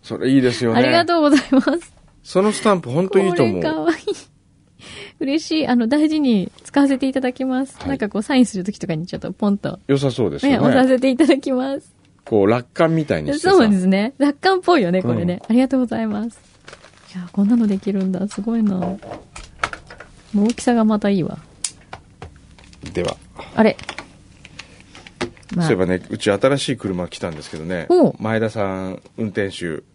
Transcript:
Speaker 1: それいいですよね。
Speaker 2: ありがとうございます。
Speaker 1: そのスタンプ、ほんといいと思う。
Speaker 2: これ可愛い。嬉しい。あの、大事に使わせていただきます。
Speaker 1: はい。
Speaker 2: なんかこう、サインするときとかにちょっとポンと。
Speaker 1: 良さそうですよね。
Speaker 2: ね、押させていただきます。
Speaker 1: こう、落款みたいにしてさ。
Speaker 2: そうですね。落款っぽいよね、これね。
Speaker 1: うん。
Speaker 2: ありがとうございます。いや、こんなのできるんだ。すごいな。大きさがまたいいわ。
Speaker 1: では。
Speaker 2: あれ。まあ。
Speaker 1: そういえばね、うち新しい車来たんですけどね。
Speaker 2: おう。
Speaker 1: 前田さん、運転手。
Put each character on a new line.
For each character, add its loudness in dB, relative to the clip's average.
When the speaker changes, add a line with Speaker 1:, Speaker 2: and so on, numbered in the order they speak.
Speaker 1:
そ -10
れ -2
い 6
い 6
で 4
す -4
よ 2
ね。 2
Speaker 2:
あ 4
り 2
が 4
と 0
う 2
ご 4
ざ 6
い 4
ま 6
す。 0
Speaker 1:
そ 0
の 2
ス -6
タ 4
ン -4
プ、 -8
ほ 0
ん 0
と 2
い 4
い 2
と 2
思 2
う。 -2
Speaker 2:
こ 0
れ -2
可 -4
愛 0
い。 -4
嬉 -2
し -8
い。 -2
あ 2
の、 2
大 2
事 0
に 2
使 -2
わ 6
せ 2
て 0
い -2
た -2
だ -2
き -8
ま -2
す。 -20
Speaker 1:
は -12
い。 -4
Speaker 2:
な -2
ん -10
か -4
こ -4
う、 -4
サ -2
イ 4
ン 4
す -10
る -6
と -6
き -12
と -10
か -4
に -6
ち -10
ょ -8
っ -8
と -10
ポ -2
ン 0
と。 -8
Speaker 1:
良 2
さ 0
そ -2
う 0
で -6
す -4
よ 4
ね。 2
Speaker 2:
ね、 2
押 4
さ 4
せ 2
て 2
い -2
た 4
だ 4
き -4
ま -4
す。 -20
Speaker 1:
こ 2
う、 4
落 0
款 2
み 0
た 0
い -4
に -4
し 0
て -4
さ。 2
Speaker 2:
そ 6
う 2
で 4
す 0
ね。 0
落 2
款 2
っ 0
ぽ 2
い 2
よ 0
ね、 2
こ -2
れ -2
ね。 -2
Speaker 1:
う -12
ん。 -14
Speaker 2:
あ 2
り 6
が 4
と 0
う 2
ご 0
ざ -6
い -4
ま -6
す。 -18
い -10
や、 -12
こ 0
ん 2
な 4
の 2
で 0
き -4
る -2
ん -2
だ。 -4
す -8
ご -2
い 0
な。 -2
大 4
き -2
さ 2
が 4
ま 4
た 0
い 2
い 0
わ。 -6
Speaker 1:
で -2
は。 -4
Speaker 2:
あ 4
れ。 2
ま 0
あ。 0
Speaker 1:
そ 2
う 2
い 0
え 2
ば -
ね、 -2
う -6
ち -2
新 2
し -6
い -6
車 -6
来 -16
た -6
ん -10
で -16
す -18
け -14
ど -10
ね。 -6
Speaker 2:
お 4
う。 -6
Speaker 1:
前 -2
田 -2
さ -4
ん、 -12
運 -4
転 -6
手。 -8